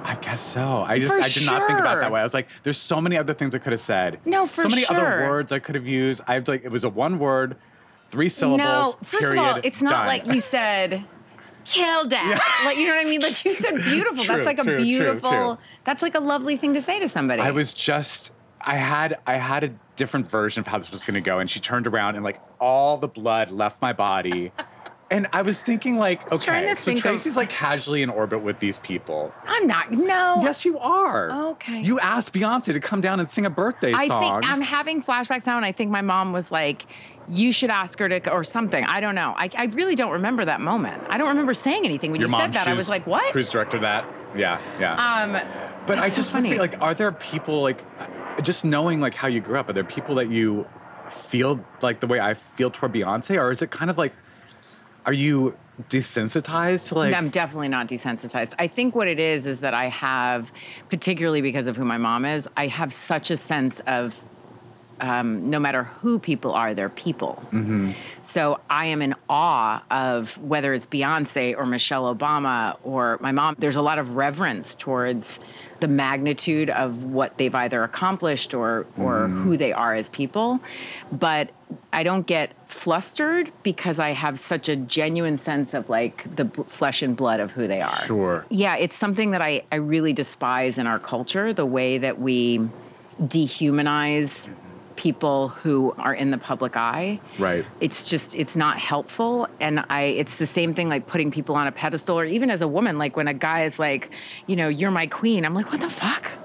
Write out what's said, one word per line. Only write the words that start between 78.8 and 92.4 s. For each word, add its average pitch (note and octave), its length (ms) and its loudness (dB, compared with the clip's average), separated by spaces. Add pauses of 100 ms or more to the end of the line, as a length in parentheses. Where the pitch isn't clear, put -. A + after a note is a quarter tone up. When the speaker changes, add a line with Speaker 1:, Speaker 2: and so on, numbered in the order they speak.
Speaker 2:
or A#2+ 220 2
Speaker 1:
Mm-hmm. F#2+ 240 0
Speaker 2:
who F3 120 4
they C#3 160 2
are A#2 220 0
as A2 160 -4
people. A3+ 500 -2 (500)
But D3+ 380 2 (440)
I D#3+ 120 0
don't F3+ 220 2
get D#3+ 260 0 (140)
flustered D4+ 840 0 (140)
because E3+ 340 -2
I D3+ 120 0
have C#3 280 -2
such - 300 -4
a D3+ 80 2
genuine D#3 640 0
sense C#3+ 360 -2
of, B2 140 -4
like, A#2 360 0 (120)
the - 80 2
bl-, B2 180 -4
flesh - 400 -2
and B2+ 140 0
blood A#2 240 2
of G2+ 120 -2
who A#2+ 140 -2
they F#2+ 140 0
are. - 260 -2
Speaker 1:
Sure. F#2 420 0
Speaker 2:
Yeah, F#3+ 280 2
it's E3+ 200 -2
something G3+ 360 0
that F3 100 0
I, D3+ 200 0 (100)
I D#3 40 -2
really D3+ 360 2
despise B2+ 640 0
in A#2+ 80 0
our A2+ 140 2
culture, F#3+ 520 -2
the E3 140 0
way B2+ 320 2
that C3 220 -2
we A#2+ 400 2 (600)